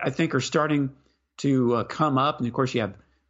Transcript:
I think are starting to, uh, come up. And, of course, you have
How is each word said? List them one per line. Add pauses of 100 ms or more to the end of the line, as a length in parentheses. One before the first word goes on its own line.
I
think
are
starting (480)
to,
uh,
come
up.
And,
of
course,
you
have (360)